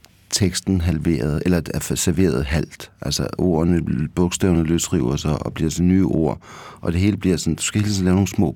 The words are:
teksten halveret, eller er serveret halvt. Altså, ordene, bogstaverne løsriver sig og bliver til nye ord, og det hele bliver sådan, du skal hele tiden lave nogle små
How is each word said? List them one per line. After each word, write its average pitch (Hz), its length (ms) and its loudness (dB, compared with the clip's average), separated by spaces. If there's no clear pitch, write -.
teksten 92 500 0
halveret, 76 640 0
eller 87 160 2
er 76 220 -4
serveret 82 500 2
halvt. - 460 -4
Altså, 71 260 -4
ordene, 82 800 0
bogstaverne 90 480 2
løsriver 78 520 0
sig 76 300 -2
og - 80 -6
bliver 80 160 -2
til 78 140 -2
nye 92 220 4
ord, 78 360 0
og - 100 -2
det 85 100 0
hele 104 160 2
bliver 90 200 2
sådan, 80 180 -2
du - 80 -6
skal - 180 0
hele 104 120 -2
tiden 95 120 0
lave 92 100 4
nogle 98 120 4
små - 280 0